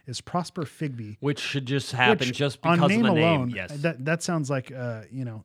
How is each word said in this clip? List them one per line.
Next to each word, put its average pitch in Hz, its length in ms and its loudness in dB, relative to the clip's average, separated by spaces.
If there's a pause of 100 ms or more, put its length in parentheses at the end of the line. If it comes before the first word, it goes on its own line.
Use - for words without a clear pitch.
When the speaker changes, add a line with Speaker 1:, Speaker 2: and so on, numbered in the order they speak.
Speaker 1:
is 123 140 -10
Prosper - 420 -6
Figby. 117 580 -8
Speaker 2:
Which 143 200 -2
should 139 260 -4
just 131 260 -2
happen 123 360 4
Speaker 1:
Which, 123 80 -4
Speaker 2:
just 143 280 -2
Speaker 1:
on 170 140 6
Speaker 2:
because 165 60 6
of 165 60 6
Speaker 1:
name 220 120 4
Speaker 2:
the 202 120 4
name. 156 100 4
Speaker 1:
alone, 139 260 4
Speaker 2:
Yes. 107 320 -8
Speaker 1:
that, 147 220 -2
that 165 200 -2
sounds 160 260 -2
like, 131 220 -2
uh, 120 380 -8
you 131 140 -8
know, 110 200 -10